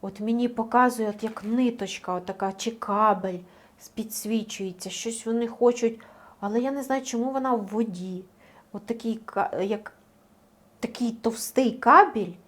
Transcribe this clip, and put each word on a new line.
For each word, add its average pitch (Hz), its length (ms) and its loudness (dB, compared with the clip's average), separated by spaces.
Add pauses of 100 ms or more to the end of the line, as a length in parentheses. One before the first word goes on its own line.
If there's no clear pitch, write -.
От 196 180 -10
мені 233 300 0
показує, 233 600 2
от 208 140 -8
як 220 200 -8
ниточка, 226 720 0
отака, 190 400 -4
чи 220 180 -6
кабель 202 680 2 (540)
підсвічується, 214 960 -6
щось 226 360 -8
вони 233 220 0
хочуть, 233 520 2 (400)
але 208 200 -2
я 262 120 0
не 277 120 -4
знаю, 262 180 -2
чому 254 300 -2
вона 262 220 0
в 214 120 0
воді. 185 580 -4 (480)
От 202 140 -12
такий 226 300 -4
ка-, - 460 -2
як 208 320 -4 (880)
такий 233 320 -4
товстий 226 600 0
кабель, 233 600 6 (140)